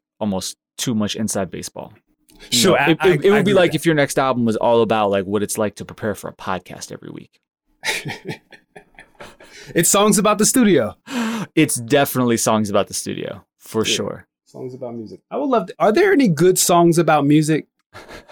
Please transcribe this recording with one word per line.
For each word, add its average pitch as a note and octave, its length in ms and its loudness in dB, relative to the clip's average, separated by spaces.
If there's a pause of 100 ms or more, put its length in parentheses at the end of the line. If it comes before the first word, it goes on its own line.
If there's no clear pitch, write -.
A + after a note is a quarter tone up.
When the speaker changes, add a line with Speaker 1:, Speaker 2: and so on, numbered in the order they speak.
(220)
Speaker 1:
almost G2 340 -6 (220)
too A#2+ 180 -4
much G#2 220 -4
inside G#2 340 -4
baseball. - 400 -14 (600)
You - 80 0
Speaker 2:
Sure, F3+ 180 4
Speaker 1:
know, C3+ 60 2
Speaker 2:
I, D3+ 80 2
Speaker 1:
it, D#3+ 80 2
Speaker 2:
I, F#3 80 2
Speaker 1:
it, - 0 -
it - 0 -
Speaker 2:
I F#3 40 6
Speaker 1:
would D3+ 100 0
be F#3 80 2
Speaker 2:
agree G3+ 240 2
with F#3+ 80 6
Speaker 1:
like E3 100 2
Speaker 2:
that. D3+ 60 -4
Speaker 1:
if - 80 -6
your D#3+ 100 4
next C#3+ 240 0
album B2+ 240 0
was A2+ 140 0
all A#2 240 2
about, G#2+ 280 2
like, G2 160 0
what G2+ 160 -2
it's G2+ 160 -6
like G#2+ 180 -4
to F2+ 100 -14
prepare G2+ 300 -8
for - 140 -16
a - 40 -16
podcast - 580 -10
every - 180 -16
week. - 300 -20 (460)
Speaker 2:
<laughs> - 500 -8 (1400)
It's E3 160 0
songs G#3 300 4
about G#3+ 180 2
the G#3 80 2
studio. F3+ 500 2 (600)
Speaker 1:
It's D3+ 200 2
definitely B2 600 0
songs A2 320 0
about G2 180 0
the - 60 -16
studio, F#2+ 500 -10 (140)
for - 280 -6
Speaker 2:
Yeah. - 100 -2
Speaker 1:
sure. - 320 -8 (180)
Speaker 2:
Songs B2+ 300 -14
about B2 200 -12
music. G#2 260 -14 (100)
I G3+ 60 -8
would C#4 120 -4
love G#3+ 180 0
to, - 120 -16
are F#3 120 2
there F#4+ 220 2
any C#4 140 4
good F3 320 2
songs E3+ 400 4
about D3+ 260 2
music? D3+ 400 2 (680)